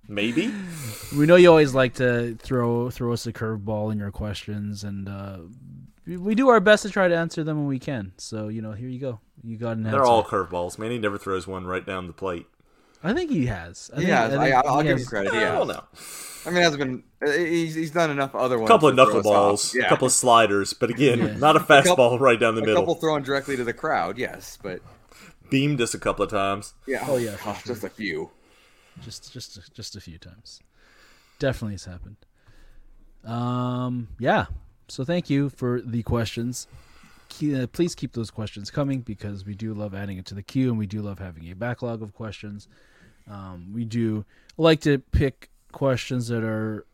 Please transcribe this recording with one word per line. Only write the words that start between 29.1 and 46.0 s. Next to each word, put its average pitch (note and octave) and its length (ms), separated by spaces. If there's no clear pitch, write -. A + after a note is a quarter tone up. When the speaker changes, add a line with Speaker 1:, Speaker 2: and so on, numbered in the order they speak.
Speaker 2:
just, - 420
just - 220
a F#2+ 40
few D#2+ 180
times. - 420
Definitely A#2+ 360
has F2+ 120
happened. F#2+ 300
Um, B2 840
yeah. C#3+ 280
So - 160
thank F3 260
you C#3+ 200
for B2 300
the A#2 220
questions. A#2+ 640
Ke-, D3 340
uh, A#2+ 60
please - 260
keep - 180
those A2+ 180
questions G#2 400
coming C#3 300
because G2+ 440
we G#2 100
do A2 200
love G#2 200
adding G2 240
it F2+ 80
to G2 80
the G2+ 80
queue, C3 280
and A2+ 80
we G#2 80
do G#2 160
love G2+ 160
having E2 320
a F#2 40
backlog A#2 480
of G#2 120
questions. G#2 540
Um, F#2 440
we A#2 100
do A2 400
like D#3+ 260
to C#3+ 160
pick - 520
questions B2 560